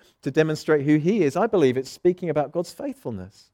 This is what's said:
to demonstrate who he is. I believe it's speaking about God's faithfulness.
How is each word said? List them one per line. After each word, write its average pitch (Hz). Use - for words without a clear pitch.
to -
demonstrate 156
who 151
he 180
is. 139
I 202
believe 139
it's 131
speaking 180
about 147
God's 175
faithfulness. 113